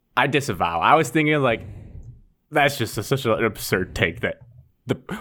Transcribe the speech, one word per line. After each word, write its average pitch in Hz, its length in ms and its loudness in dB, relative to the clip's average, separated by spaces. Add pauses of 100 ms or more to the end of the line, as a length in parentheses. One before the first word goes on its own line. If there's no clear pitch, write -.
(180)
I 131 100 4
disavow. 92 520 0
I 113 160 6
was 156 140 2
thinking, 151 320 2
like, 117 200 2 (880)
that's 143 260 2
just 110 200 -4
a, 104 60 -4
such 135 220 -2
an 110 200 2
absurd 95 500 -2
take 85 260 -2
that - 180 -4 (480)
the, 120 80 -2 (260)